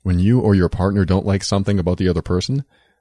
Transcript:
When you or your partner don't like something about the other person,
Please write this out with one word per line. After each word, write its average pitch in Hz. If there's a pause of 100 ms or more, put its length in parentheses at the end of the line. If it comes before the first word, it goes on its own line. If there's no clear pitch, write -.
When 90
you 113
or 104
your 90
partner 98
don't 92
like 98
something 98
about 90
the 92
other 85
person, 127 (360)